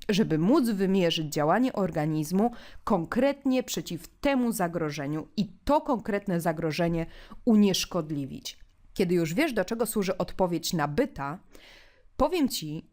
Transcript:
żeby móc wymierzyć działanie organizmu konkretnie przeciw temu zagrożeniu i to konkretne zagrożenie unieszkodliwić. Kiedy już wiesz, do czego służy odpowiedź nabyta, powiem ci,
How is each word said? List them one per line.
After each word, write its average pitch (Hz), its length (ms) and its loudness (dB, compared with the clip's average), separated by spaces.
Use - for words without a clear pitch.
żeby 170 280 2
móc 233 320 4
wymierzyć 185 640 0
działanie 180 400 2
organizmu 160 800 0
konkretnie 254 800 0
przeciw - 440 -8
temu 254 440 0
zagrożeniu 156 760 -4
i 202 160 -2
to 302 180 2
konkretne 202 600 -2
zagrożenie 165 640 0
unieszkodliwić. 175 1160 2
Kiedy 185 220 2
już 165 180 0
wiesz, 277 200 0
do 208 120 0
czego 233 200 -2
służy 190 320 -2
odpowiedź 175 560 -2
nabyta, 147 640 -2
powiem 302 320 2
ci, 156 420 -8